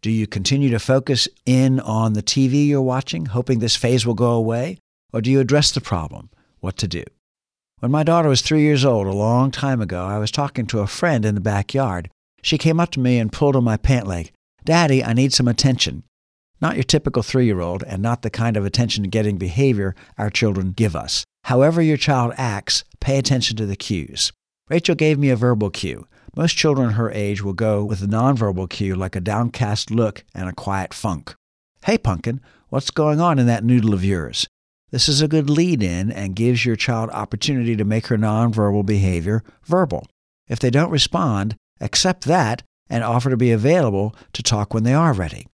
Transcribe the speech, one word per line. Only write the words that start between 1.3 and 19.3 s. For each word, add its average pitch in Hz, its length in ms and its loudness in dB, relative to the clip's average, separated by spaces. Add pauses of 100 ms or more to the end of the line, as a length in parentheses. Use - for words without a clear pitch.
in 131 360 4
on 110 320 0
the 104 80 -2
T 135 260 2
V 143 160 2
you're 143 180 2
watching, 131 440 -4
hoping 123 340 -2
this 113 160 0
phase 120 300 0
will 117 80 0
go 120 180 2
away? 117 460 -2 (340)
Or 113 80 -2
do 113 100 -2
you 135 120 6
address 143 320 2
the 127 80 -4
problem, - 480 -8 (320)
what 92 160 -8
to 104 100 -4
do? 87 160 -6 (760)
When 123 120 -2
my 151 120 2
daughter 165 260 4
was 131 120 4
three 156 200 2
years 147 240 4
old, 113 200 2
a 95 60 -2
long 117 400 2
time 131 300 -2
ago, 90 240 -6
I 101 120 -4
was 107 140 -4
talking 135 360 -4
to 110 120 -2
a 101 80 0
friend 139 380 0
in 104 100 0
the 101 60 -2
backyard. 101 680 -2 (320)
She - 160 0
came 160 220 2
up 170 120 0
to 135 100 -4
me 123 180 4
and 110 140 -2
pulled 143 240 2
on 120 80 4
my 110 100 2
pant 117 320 2
leg. 87 240 -6 (320)
"Daddy, 139 400 4
I 117 80 -2
need 131 220 2
some 123 160 2
attention." 120 540 0 (580)
Not 160 140 -2
your - 100 -2
typical 131 380 0
three-year-old 95 600 0
and 95 180 -6
not 117 200 -2
the 113 80 -4
kind 113 260 -2
of 104 80 -2
attention-getting 104 720 0